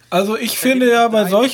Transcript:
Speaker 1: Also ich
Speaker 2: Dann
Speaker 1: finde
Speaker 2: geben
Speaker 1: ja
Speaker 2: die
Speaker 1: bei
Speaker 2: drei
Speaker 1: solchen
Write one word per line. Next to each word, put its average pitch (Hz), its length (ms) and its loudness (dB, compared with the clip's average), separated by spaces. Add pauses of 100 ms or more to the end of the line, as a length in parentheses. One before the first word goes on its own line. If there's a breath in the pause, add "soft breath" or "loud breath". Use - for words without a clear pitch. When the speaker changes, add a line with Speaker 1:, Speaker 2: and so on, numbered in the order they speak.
Speaker 1:
Also 202 280 -2
ich 233 160 -6
Speaker 2:
Dann - 40 -8
Speaker 1:
finde 254 300 0
Speaker 2:
geben 240 100 2
Speaker 1:
ja 233 100 2
Speaker 2:
die 220 40 -6
Speaker 1:
bei 220 100 2
Speaker 2:
drei 202 80 -2
Speaker 1:
solchen 233 240 0